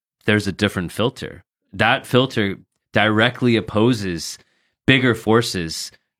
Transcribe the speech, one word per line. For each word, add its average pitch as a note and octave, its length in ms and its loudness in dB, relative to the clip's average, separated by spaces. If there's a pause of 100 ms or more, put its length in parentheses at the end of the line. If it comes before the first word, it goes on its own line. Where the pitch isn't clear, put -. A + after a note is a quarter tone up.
(240)
there's G#2 240 2
a F#2+ 40 -2
different F#2 380 -2
filter. - 540 -6 (280)
That A2+ 340 0
filter A#2+ 500 0 (360)
directly A2+ 640 2
opposes G2+ 800 -2 (480)
bigger B2+ 280 4
forces G#2+ 800 -2 (280)